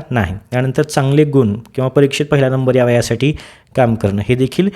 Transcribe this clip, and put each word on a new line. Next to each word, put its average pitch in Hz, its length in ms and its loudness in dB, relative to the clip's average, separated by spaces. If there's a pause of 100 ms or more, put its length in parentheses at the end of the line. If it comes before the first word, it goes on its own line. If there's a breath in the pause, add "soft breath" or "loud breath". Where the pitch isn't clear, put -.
(120)
नाही. 98 220 -2 (200)
यानंतर 131 300 -2
चांगले 143 400 2
गुण 135 300 2 (220)
किंवा 131 140 -2
परीक्षेत 143 360 0
पहिला 139 240 0
नंबर 131 260 0
यावा 123 160 2
यासाठी 120 400 0 (440 loud breath)
काम 117 200 2
करणं, 101 340 -2
हे 123 60 2
देखील 131 400 0